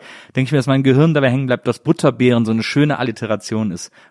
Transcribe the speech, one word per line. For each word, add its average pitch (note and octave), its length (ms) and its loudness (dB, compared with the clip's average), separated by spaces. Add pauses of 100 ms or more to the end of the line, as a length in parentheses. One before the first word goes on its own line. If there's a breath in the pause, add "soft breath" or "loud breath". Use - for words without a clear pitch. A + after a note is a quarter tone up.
(340 loud breath)
denke C3 140 -2
ich - 40 -4
mir, C#3+ 60 2
dass B2+ 100 -2
mein C3+ 160 0
Gehirn C#3 280 4
dabei C#3 160 2
hängen C3 180 0
bleibt, B2 220 -2
dass A#2 120 -4
Butterbeeren B2 680 2
so A2 60 -2
eine A2+ 100 0
schöne C#3+ 360 0
Alliteration A2 760 -4
ist. - 180 -14 (200 soft breath)